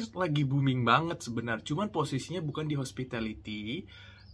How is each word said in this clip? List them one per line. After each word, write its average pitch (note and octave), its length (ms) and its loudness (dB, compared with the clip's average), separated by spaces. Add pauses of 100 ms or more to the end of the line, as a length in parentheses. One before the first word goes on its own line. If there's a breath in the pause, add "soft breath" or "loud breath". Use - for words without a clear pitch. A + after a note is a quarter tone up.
(120)
lagi D3+ 320 2
booming C3+ 400 4
banget E3 400 4
sebenarnya. A#2 400 -2
Cuman F#3 240 0
posisinya D#3 560 -2
bukan D3+ 240 -2
di D3+ 80 0
hospitality, A2+ 1120 -4 (460 loud breath)